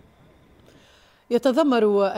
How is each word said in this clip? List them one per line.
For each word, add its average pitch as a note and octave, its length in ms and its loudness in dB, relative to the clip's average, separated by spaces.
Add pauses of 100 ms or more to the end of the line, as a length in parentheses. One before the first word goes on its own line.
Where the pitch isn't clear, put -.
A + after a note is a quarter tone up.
(1300)
يتذمر A#3 760 0 (100)